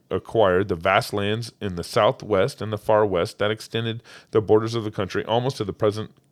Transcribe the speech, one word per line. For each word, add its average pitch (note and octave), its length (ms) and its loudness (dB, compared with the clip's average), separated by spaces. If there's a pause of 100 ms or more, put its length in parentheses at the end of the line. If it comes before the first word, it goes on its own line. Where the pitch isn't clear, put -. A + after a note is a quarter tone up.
(120)
acquired G2 560 2
the F#2+ 80 -2
vast F#2+ 380 2
lands G#2+ 460 -4
in F#2 180 -6
the E2+ 60 -6
Southwest G#2+ 800 0
and G#2+ 100 -8
the G#2+ 60 -4
Far G#2+ 300 4
West F#2 320 -2
that G#2 100 0
extended A#2 540 -6 (260)
the A2 120 2
borders A2 340 2
of A2+ 80 -4
the G#2 80 -6
country G2+ 340 -4
almost B2 320 -2
to A2 60 -6
the F#2+ 100 -6
present G#2+ 380 -2 (200)